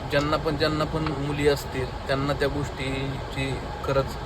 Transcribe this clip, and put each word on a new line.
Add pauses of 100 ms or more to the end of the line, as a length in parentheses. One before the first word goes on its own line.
(100)
ज्यांना
पण,
ज्यांना
पण
मुली
असतील
त्यांना
त्या
गोष्टीची (260)
खरंच